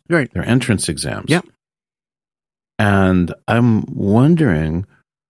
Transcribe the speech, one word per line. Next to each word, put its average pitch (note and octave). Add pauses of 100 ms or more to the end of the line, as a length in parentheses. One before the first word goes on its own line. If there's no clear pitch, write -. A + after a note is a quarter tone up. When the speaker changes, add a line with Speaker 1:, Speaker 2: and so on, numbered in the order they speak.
Speaker 1:
Right. D#3+
Speaker 2:
Their E2+
entrance A#2+
exams. D2+
Speaker 1:
Yep. E3+ (1300)
Speaker 2:
And F#2+ (140)
I'm A#2
wondering G2 (440)